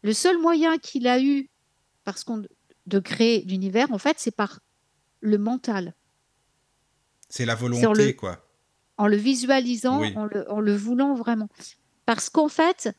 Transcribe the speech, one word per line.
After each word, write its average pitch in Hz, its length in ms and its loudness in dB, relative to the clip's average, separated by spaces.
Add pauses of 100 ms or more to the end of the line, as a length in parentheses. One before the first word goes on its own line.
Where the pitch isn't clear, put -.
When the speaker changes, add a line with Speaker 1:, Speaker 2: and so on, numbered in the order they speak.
Speaker 1:
Le 208 100 0
seul 349 260 2
moyen 330 400 2
qu'il 247 280 -4
a 247 160 4
eu, 277 260 2 (560)
parce - 200 -8
qu'on, 220 180 -8 (440)
de 190 120 0
créer 226 440 2
l'univers, 190 500 0
en 202 60 -4
fait, 302 200 0
c'est - 160 -6
par - 260 -6 (600)
le 208 180 2
mental. 202 560 -4 (1300)
Speaker 2:
C'est - 160 -6
la 117 120 -2
Speaker 1:
C'est 113 80 -8
en 123 40 -2
Speaker 2:
volonté, 214 400 4
Speaker 1:
le, 127 60 0
Speaker 2:
quoi. 90 300 -10 (520)
Speaker 1:
en 208 100 2
le 208 100 4
visualisant, 254 840 0
Speaker 2:
Oui. 202 160 -2
Speaker 1:
en 214 80 -6
le, 208 260 -8
en 208 100 -4
le 208 140 2
voulant 247 400 0
vraiment. 226 340 -4 (560)
Parce - 240 -2
qu'en 302 200 2
fait 330 500 0